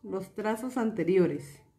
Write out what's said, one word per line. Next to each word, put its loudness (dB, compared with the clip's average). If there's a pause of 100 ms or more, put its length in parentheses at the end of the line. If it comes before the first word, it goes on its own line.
los -8
trazos -2
anteriores. 2 (160)